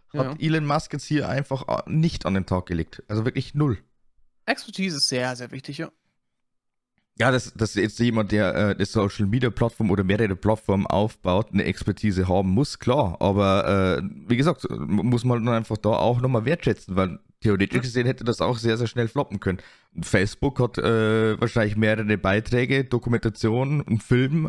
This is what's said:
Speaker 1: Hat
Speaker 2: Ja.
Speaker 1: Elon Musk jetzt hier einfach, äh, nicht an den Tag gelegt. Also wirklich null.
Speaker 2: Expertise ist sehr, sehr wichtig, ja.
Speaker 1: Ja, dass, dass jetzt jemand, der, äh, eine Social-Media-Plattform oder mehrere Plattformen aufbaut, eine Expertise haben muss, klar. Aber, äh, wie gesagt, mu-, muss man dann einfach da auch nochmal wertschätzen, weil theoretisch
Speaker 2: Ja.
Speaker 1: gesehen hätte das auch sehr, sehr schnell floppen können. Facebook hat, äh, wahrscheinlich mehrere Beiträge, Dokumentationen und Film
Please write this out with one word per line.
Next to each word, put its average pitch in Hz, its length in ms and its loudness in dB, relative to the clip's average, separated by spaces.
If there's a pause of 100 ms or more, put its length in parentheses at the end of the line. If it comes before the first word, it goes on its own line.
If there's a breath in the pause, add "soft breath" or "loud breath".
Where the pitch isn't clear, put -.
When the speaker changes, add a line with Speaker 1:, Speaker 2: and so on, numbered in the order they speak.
(160)
Speaker 1:
Hat 135 80 0 (160)
Speaker 2:
Ja. 160 60 -2
Speaker 1:
Elon 156 180 2
Musk 147 300 -2
jetzt 143 100 -8
hier 151 240 -2
einfach, 131 400 -4
äh, - 220 -2
nicht 160 340 0
an 95 80 0
den 95 140 0
Tag 90 200 0
gelegt. 82 420 -4
Also 110 180 -2
wirklich - 280 -4
null. 143 220 2 (680)
Speaker 2:
Expertise 190 500 -4
ist 135 120 0
sehr, 127 280 -2
sehr 120 140 -14
wichtig, 135 280 -12
ja. 160 120 -10 (1300)
Speaker 1:
Ja, 123 120 4
dass, 127 220 -2
dass 107 200 -2
jetzt 104 240 0
jemand, 113 320 2
der, 104 240 2
äh, 101 220 2
eine 101 100 0
Social-Media-Plattform 110 1040 0
oder 98 140 2
mehrere 98 320 2
Plattformen 104 500 0
aufbaut, 98 680 0
eine 98 120 2
Expertise 92 640 0
haben 95 220 2
muss, 120 280 0
klar. 120 420 0
Aber, 95 800 2
äh, 73 40 -4 (260)
wie 120 80 2
gesagt, 147 340 0
mu-, 76 320 -2
muss 120 220 0
man 120 200 0
dann 120 120 0
einfach 113 220 -4
da 104 120 0
auch 117 300 2
nochmal 123 240 0
wertschätzen, 120 500 -2
weil 92 240 0 (220)
theoretisch 98 360 2
Speaker 2:
Ja. 123 60 0
Speaker 1:
gesehen 123 240 -2
hätte - 160 -2
das 117 180 -2
auch 110 180 0
sehr, 110 200 0
sehr 117 80 -2
schnell 113 220 -2
floppen 135 320 -4
können. 90 180 -2 (420 loud breath)
Facebook 104 600 0
hat, 123 180 0
äh, 110 640 2
wahrscheinlich 107 360 0
mehrere 107 420 2
Beiträge, 120 640 0
Dokumentationen 120 960 0
und - 200 0
Film 139 480 2